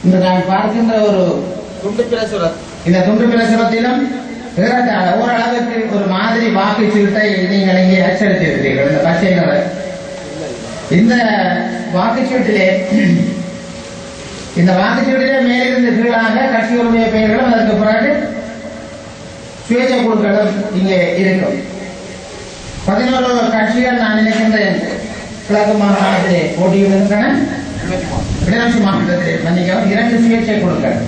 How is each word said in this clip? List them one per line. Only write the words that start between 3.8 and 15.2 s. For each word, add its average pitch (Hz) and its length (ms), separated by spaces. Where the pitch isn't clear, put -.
ஏறத்தாழ 233 420
ஓரளவுக்கு 226 560
ஒரு 185 180
மாதிரி 226 320
வாக்குச்சீட்டை 208 680
நீங்கள் 185 300
இங்கே 185 240
அச்சடித்திருக்கிறீர்கள். 139 840
இந்த - 160
பச்சை 180 280
நிற 226 180
இந்த 233 160
வாக்குச்சீட்டிலே, 220 680
இந்த 180 200
வாக்குச்சீட்டிலே 262 580